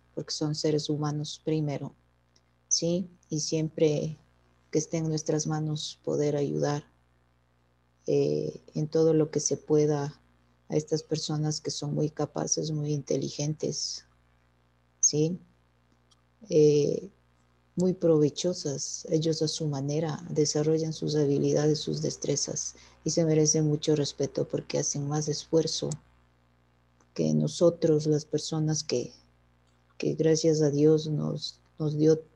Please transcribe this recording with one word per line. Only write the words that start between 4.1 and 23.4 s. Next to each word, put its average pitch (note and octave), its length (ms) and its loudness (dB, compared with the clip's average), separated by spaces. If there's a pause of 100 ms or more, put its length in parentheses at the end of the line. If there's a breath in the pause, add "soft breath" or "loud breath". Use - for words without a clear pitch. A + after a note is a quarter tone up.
que - 100 -2
esté D3+ 180 -4
en D#3+ 120 -2
nuestras D#3 380 -2
manos D#3 560 -4
poder D3 320 0
ayudar, D3 480 -2 (1200)
eh, D3 560 0 (140)
en D#3 120 -2
todo D#3+ 260 4
lo D#3 180 2
que D3 80 -2
se C#3+ 180 -2
pueda D3+ 600 0 (480)
a D#3+ 80 -4
estas D#3 280 0
personas D3+ 580 -4
que - 100 -6
son D3 220 -6
muy D3+ 160 -2
capaces, D#3 600 -4
muy D3+ 220 -2
inteligentes, C#3+ 1120 -4 (960)
¿sí? D#3+ 380 0 (1120)
Eh, D3+ 600 4 (640)
muy F3+ 180 2
provechosas. D#3 1160 0
Ellos D#3+ 320 2
a D#3 80 0
su - 180 -4
manera C#3+ 640 -4
desarrollan D#3 640 0
sus D#3 220 -4
habilidades, D3 640 2
sus D3+ 220 -6
destrezas - 720 -4 (280 loud breath)
y E3 60 -2
se E3 160 0
merecen D#3 420 2